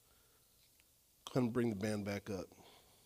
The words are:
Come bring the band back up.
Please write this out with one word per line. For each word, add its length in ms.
Come 160
bring 220
the 60
band 280
back 240
up. 180